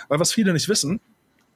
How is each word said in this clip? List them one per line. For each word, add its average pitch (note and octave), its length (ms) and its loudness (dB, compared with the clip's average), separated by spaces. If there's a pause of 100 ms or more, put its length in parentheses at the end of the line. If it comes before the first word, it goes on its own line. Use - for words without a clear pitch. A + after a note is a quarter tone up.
Weil D3 120 0
was E3+ 120 2
viele F#3+ 220 2
nicht D3 160 0
wissen, G3+ 300 -2 (560)